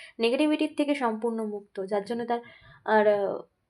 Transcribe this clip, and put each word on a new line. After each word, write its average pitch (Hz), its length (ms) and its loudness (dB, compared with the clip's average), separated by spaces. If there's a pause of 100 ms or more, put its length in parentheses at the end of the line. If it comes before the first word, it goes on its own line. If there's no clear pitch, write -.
(180)
নেগেটিভিটির 302 580 2
থেকে 294 180 2
সম্পূর্ণ 226 500 -2
মুক্ত, 208 420 -8
যার 202 180 -2
জন্য 233 220 -6
তার 240 140 -2 (440)
আর, 214 220 4
আহ, 202 360 2 (280)